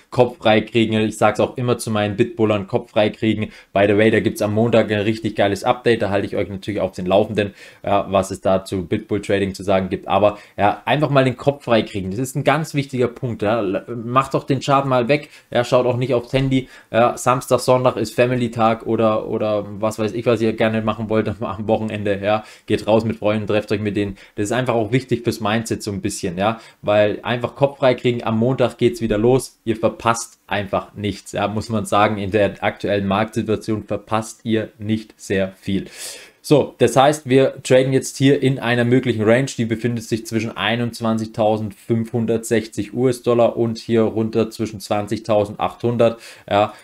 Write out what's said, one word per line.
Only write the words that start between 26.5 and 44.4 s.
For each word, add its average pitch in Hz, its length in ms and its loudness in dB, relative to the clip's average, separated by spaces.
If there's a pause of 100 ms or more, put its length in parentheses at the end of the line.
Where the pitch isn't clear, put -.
Weil 104 400 2
einfach 120 320 -4
Kopf 139 240 0
frei 127 160 2
kriegen, 123 300 -2
am 110 160 0
Montag 120 400 0
geht's 117 200 2
wieder 107 200 0
los, 123 440 2
ihr 110 120 -2
verpasst 113 720 -2
einfach 104 480 -4
nichts, 104 380 -6
ja, 101 140 -2
muss 104 220 -4
man 107 160 -2
sagen, 107 320 2
in 98 140 -6
der 98 320 0
aktuellen 101 420 -2
Marktsituation 107 800 -2
verpasst 110 600 -6
ihr 107 260 -2 (100)
nicht 110 360 -4
sehr 95 460 -2
viel. 95 240 -4 (560)
So, 135 380 2
das 117 160 4
heißt, 139 340 4
wir 135 320 2
traden 131 320 4
jetzt 131 240 -2
hier 139 240 4
in 135 160 2
einer 120 280 0
möglichen 123 360 2
Range, 120 340 4
die 120 100 0
befindet 113 400 -2
sich 110 200 -4
zwischen 113 320 -4
einundzwanzigtausendfünfhundertsechzig 113 2500 -2
U-S-Dollar 120 600 2
und 117 220 -2
hier 113 240 2
runter 110 480 0